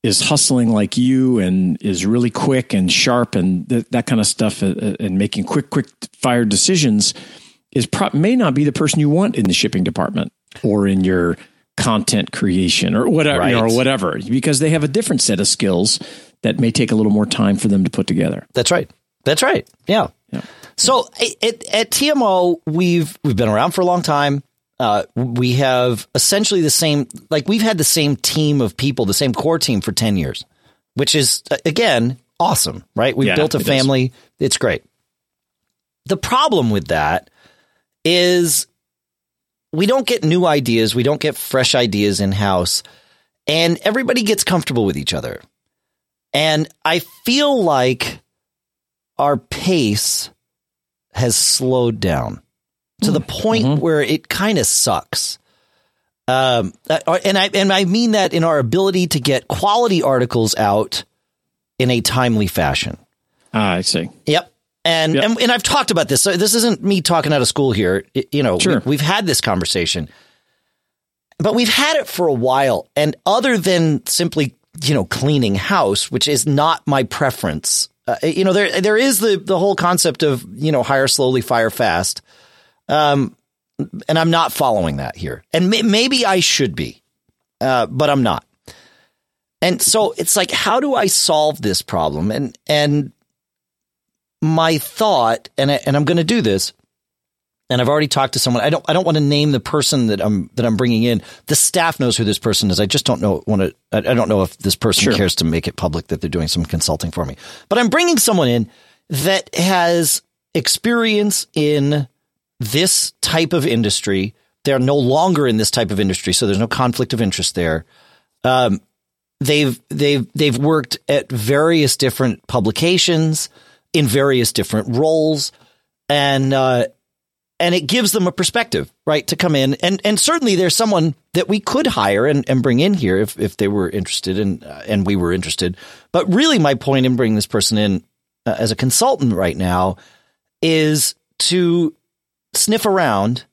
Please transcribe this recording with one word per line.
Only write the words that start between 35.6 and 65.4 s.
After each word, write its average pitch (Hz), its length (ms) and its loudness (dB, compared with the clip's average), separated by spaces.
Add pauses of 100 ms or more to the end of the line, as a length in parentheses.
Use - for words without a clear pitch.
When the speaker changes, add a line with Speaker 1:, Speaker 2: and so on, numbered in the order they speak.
Speaker 2:
The 196 100 -2
problem 240 540 2
with 90 180 -2
that 78 420 -2 (760)
is 175 600 2 (1080)
we 170 140 0
don't 262 200 0
get 240 180 -2
new 175 220 2
ideas. 120 480 2
We 123 80 0
don't 143 180 0
get 151 160 -2
fresh - 380 -2
ideas 104 460 0
in-house, 98 600 0 (640)
and 165 360 0
everybody 240 400 0
gets 208 220 0
comfortable 139 420 0
with 82 100 -2
each 71 160 -6
other. 65 300 -8 (880)
And 156 360 0 (160)
I 165 160 2 (240)
feel 269 380 2
like 131 580 0 (960)
our 143 180 2
pace - 920 -2 (840)
has 117 240 0
slowed 123 640 0
down 65 400 -2 (640)
to - 80 0
the 151 100 0
Speaker 1:
Mm. - 80 -12
Speaker 2:
point 220 380 -2
Speaker 1:
Mm-hmm. 147 140 0
Speaker 2:
where 160 200 0
it 143 280 -2
kinda 190 360 0
sucks. - 760 -2 (880)
Um, 127 460 0 (180)
uh, 160 340 0
and 196 140 -2
I, 196 160 2
and 196 180 2
I 196 120 2
mean 220 280 0
that 196 220 0
in 165 100 0
our 160 140 2
ability 180 500 0
to 156 120 0
get 127 280 -2
quality 208 540 0
articles 123 540 0
out 104 480 -2 (760)
in 127 120 2
a 120 100 2
timely 113 480 0
fashion. - 500 -2 (560)
Speaker 1:
Ah, - 200 0
I 90 60 -2
see. 85 300 -4 (160)
Speaker 2:
Yep. - 260 -2 (320)
And, 160 300 0
Speaker 1:
Yep. 135 100 2
Speaker 2:
and, 226 180 0